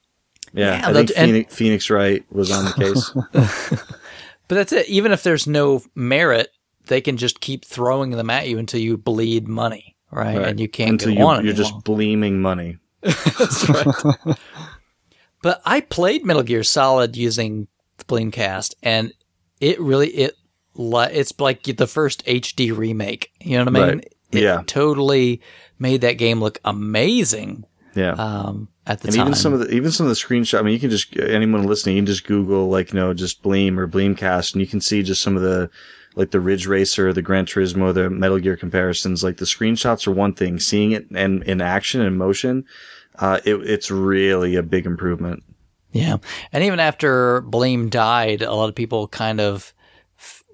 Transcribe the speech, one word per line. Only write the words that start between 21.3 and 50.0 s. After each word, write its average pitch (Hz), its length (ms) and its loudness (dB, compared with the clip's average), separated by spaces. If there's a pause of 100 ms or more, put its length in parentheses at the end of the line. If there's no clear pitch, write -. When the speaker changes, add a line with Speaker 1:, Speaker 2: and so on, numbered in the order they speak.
Speaker 2:
like 135 240 0
the 127 220 -2
first - 400 -2
H 123 280 -2
D 120 180 -2
remake. 110 680 -4
You 127 180 -2
know 123 60 2
what 127 40 0
I 92 180 4
mean? 85 120 0
Speaker 1:
Right. - 140 -18 (200)
Speaker 2:
It 104 100 2
Speaker 1:
Yeah. 90 240 2
Speaker 2:
totally 139 720 2 (380)
made 131 240 0
that 123 160 4
game 117 220 2
look 107 240 -2
amazing. 107 1000 0 (300)
Speaker 1:
Yeah. 92 180 0
Speaker 2:
Um, 104 560 -6 (180)
at - 140 -6
the 110 80 -8
Speaker 1:
And 107 80 0
Speaker 2:
time. 104 100 2
Speaker 1:
even 143 80 2
some 147 180 2
of 127 80 2
the, 113 140 -4
even 135 160 0
some 160 160 0
of 127 40 2
the 113 60 0
screenshot-, 120 420 0
I 107 40 0
mean, 107 120 2
you 120 60 -2
can 135 100 0
just, - 260 -2
anyone 110 480 2
listening, 98 320 0
you 101 60 2
can 98 40 0
just 98 200 -2
Google, 98 420 0
like, 95 240 0
you 101 60 -2
know, 92 160 0
just 87 280 -6
Bleem 98 360 2
or 92 80 -2
Bleemcast, 92 680 0
and 98 60 0
you 95 60 -2
can 104 140 -4
see 104 220 0
just 92 200 -2
some 98 140 0
of 92 60 0
the, 92 280 0 (460)
like, 95 140 0
the 95 100 0
Ridge 92 260 -2
Racer, 95 460 2
the 87 100 -2
Gran 95 240 0
Turismo, 92 460 0
the 92 180 0
Metal 95 280 0
Gear 90 180 0
comparisons. 90 640 -2
Like, 92 140 -2
the 92 80 -8
screenshots 113 600 -2
are 101 60 2
one 98 220 0
thing. 90 240 -2
Seeing 104 340 0
it 107 180 -6
in, 95 320 0
in 92 180 -2
action 95 400 -2
and 95 180 0
motion, 127 460 0 (560)
uh, 95 240 2
it, 107 120 2
it's 104 340 -4
really 95 640 2
a 87 80 0
big 90 220 -2
improvement. 87 560 -4 (500)
Speaker 2:
Yeah. 143 240 0 (360)
And 156 120 0
even 185 160 0
after 127 600 2
Bleem 120 480 0
died, 113 520 2
a 113 120 -4
lot 110 160 0
of - 40 -8
people 110 320 -4
kind 110 340 -4
of 101 320 -2 (460)